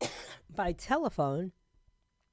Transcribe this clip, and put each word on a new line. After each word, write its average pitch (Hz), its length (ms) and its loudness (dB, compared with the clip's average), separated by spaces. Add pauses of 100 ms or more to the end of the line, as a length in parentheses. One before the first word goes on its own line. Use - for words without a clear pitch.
<coughs> - 80 -4 (440)
by 180 200 2
telephone, 180 800 2 (800)